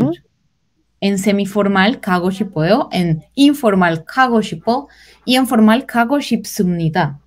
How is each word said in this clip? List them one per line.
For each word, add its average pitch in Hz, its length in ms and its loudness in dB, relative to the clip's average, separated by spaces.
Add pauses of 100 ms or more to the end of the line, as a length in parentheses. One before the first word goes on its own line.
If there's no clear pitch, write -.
(120)
ir. - 120 -12 (760)
En 196 180 -2
semiformal, 202 840 0
kago 180 320 -2
shippoyo, 190 580 -2
en 170 320 -2 (140)
informal, 196 680 2
kago 240 380 2
shippo, 226 460 -4 (360)
y 254 120 2
en 262 100 2
formal, 226 400 2
kago 240 320 0
shipsubnida. 175 1080 -4